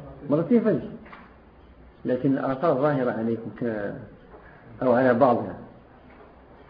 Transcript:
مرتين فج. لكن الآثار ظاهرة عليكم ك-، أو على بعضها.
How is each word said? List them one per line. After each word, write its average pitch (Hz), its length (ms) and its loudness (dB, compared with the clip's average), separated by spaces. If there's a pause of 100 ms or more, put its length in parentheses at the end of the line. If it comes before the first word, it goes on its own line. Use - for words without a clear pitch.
(300)
مرتين 170 340 2
فج. 175 160 2 (1200)
لكن 127 280 0
الآثار 135 420 0
ظاهرة 131 360 0
عليكم 113 400 -4 (100)
ك-، 107 340 -4 (880)
أو 131 100 4
على 123 220 4
بعضها. 117 440 2 (1120)